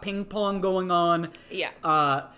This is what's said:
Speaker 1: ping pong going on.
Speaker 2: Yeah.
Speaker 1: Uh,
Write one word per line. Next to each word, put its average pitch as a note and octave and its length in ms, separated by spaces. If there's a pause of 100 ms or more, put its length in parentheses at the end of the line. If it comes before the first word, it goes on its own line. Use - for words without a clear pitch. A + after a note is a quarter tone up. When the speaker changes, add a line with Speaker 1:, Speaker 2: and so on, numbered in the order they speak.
Speaker 1:
ping G3+ 220
pong G3 380
going F#3 280
on. E3+ 400 (220)
Speaker 2:
Yeah. E3+ 200 (120)
Speaker 1:
Uh, D3+ 380 (160)